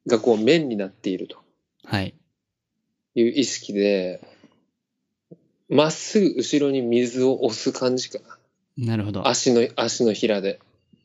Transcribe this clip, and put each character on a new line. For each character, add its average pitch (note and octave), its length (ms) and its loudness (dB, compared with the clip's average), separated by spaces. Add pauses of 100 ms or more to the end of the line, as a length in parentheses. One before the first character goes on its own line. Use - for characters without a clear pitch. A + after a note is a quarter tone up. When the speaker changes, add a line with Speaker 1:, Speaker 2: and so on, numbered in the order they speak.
Speaker 1:
が A#2+ 120 2
こ A2+ 160 4
う - 20 0
面 C#3+ 320 2
に A2+ 60 -4
な G2+ 120 -4
っ - 40 -14
て - 180 -8
い F#2 80 -4
る - 100 -10
と。 - 100 -20 (460)
Speaker 2:
は - 180 -4
い。 F#2+ 120 -8 (1040)
Speaker 1:
い A#2 80 4
う A#2 60 4
意 - 160 0
識 - 280 -8
で、 G2 480 0 (1500)
ま D3 180 4
っ D#3+ 40 0
す - 280 -2
ぐ F3 180 2
後 C#3+ 300 0
ろ C#3 40 0
に C3+ 100 -2
水 A#2+ 420 0
を B2+ 200 2
押 A2+ 120 0
す - 180 -4
感 B2+ 240 -2
じ - 120 -6
か - 100 -12 (580)
な。 B2 80 -6
Speaker 2:
な A2+ 120 0
る G#2+ 60 -2
ほ G2+ 80 -4
ど。 F#2+ 160 -2
Speaker 1:
足 B2 260 2
の、 A#2 220 4
足 A#2 300 -2
の A2 80 4
ひ A#2 140 -2
ら G#2 140 0
で。 G2 180 -4 (460)